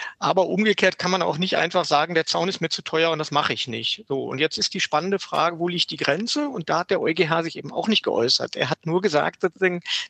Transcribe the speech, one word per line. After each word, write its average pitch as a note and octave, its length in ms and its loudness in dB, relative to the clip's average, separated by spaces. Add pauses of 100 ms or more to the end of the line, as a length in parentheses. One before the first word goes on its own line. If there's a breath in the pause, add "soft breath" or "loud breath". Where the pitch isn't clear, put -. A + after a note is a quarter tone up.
(180 loud breath)
Aber E3+ 300 4
umgekehrt F#3+ 500 2
kann F3+ 140 0
man F#3 100 2
auch E3 160 0
nicht F#3+ 180 0
einfach E3+ 300 2
sagen, D#3 280 2
der D#3+ 120 2
Zaun F3 240 0
ist F3+ 100 -6
mir E3 80 0
zu - 140 -6
teuer D#3+ 280 0
und D#3 80 0
das D3+ 120 -6
mache C#3+ 240 0
ich - 140 -4
nicht. A2+ 380 -4
So, C3+ 180 -4
und B2 140 -6
jetzt D#3 200 0
ist - 160 -2
die F#3+ 60 -4
spannende F3+ 380 0
Frage, D#3+ 400 -2
wo F3 100 -2
liegt F3 220 -2
die - 60 -8
Grenze? A#3+ 540 -2
Und G#3+ 180 -6
da D#3+ 120 2
hat F3+ 100 -6
der F3+ 100 2
E D#3 140 0
G E3 160 2
H E3 140 2
sich D#3+ 120 -8
eben C#3+ 160 -10
auch E3+ 160 -2
nicht G#3+ 140 2
geäußert. A#2+ 520 0
Er C#3 140 -2
hat - 160 -8
nur E3 160 0
gesagt, D#3 400 0
sozusagen, F3+ 400 0 (300 loud breath)